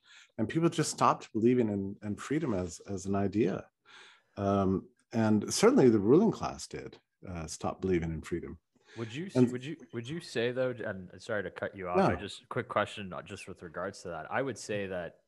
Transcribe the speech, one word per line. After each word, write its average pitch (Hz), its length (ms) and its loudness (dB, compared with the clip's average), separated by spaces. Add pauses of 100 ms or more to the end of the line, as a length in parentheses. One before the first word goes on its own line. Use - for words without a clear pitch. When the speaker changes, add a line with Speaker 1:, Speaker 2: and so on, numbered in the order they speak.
(360)
Speaker 1:
and 110 120 -2
people 165 200 2
just 156 220 0
stopped 143 420 2
believing 120 360 4
in, 98 340 -2
in 104 140 -4
freedom 147 360 -2
as, 90 280 -4 (100)
as 92 160 -6
an 98 80 0
idea. 98 500 0 (720)
Um, 98 520 2 (240)
and 107 400 2
certainly 214 360 8
the 110 100 8
ruling 147 340 6
class - 340 -8
did, 69 300 -12 (320)
uh, 82 180 -8
stop - 340 -8
believing 87 300 0
in 78 120 -6
freedom. 69 360 -8 (380)
Speaker 2:
Would 110 180 -8
you, 175 200 -8
Speaker 1:
And 123 180 6
Speaker 2:
would 123 120 -8
you, 156 120 -10 (160)
would 117 160 -10
you 165 120 -8
say 123 320 -2
though, 127 220 -2 (100)
and 95 340 -8
sorry 104 240 -4
to 87 80 -6
cut - 260 -8
you 90 120 -8
off, 87 80 0
Speaker 1:
No. 190 100 4
Speaker 2:
I 110 80 2
just, 92 340 -10
quick - 200 -6
question, 101 440 -2
uh, 69 100 -10
just - 240 -14
with 95 160 -14
regards 87 400 -8
to 92 60 -10
that. 80 220 -8
I 117 120 -2
would 131 160 -6
say 101 280 -4
that, 87 300 -8 (100)